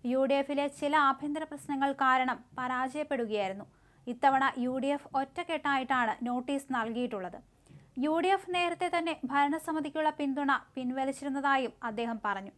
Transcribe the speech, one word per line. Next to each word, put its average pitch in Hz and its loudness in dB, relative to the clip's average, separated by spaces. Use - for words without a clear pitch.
യു 254 2
ഡി 269 2
എഫിലെ 277 2
ചില 285 -2
ആഭ്യന്തര 294 2
പ്രശ്നങ്ങൾ 277 -4
കാരണം 262 2
പരാജയപ്പെടുകയായിരുന്നു. 254 -2
ഇത്തവണ 269 4
യു 254 -2
ഡി 262 -2
എഫ് 285 -2
ഒറ്റക്കെട്ടായിട്ടാണ് 269 0
നോട്ടീസ് 254 -2
നൽകിയിട്ടുള്ളത്. 226 -4
യു 302 2
ഡി 349 2
എഫ് 381 2
നേരത്തെ 349 0
തന്നെ 339 0
ഭരണസമിതിക്കുള്ള 302 0
പിന്തുണ 285 0
പിൻവലിച്ചിരുന്നതായും 269 -2
അദ്ദേഹം 233 -4
പറഞ്ഞു. 202 -4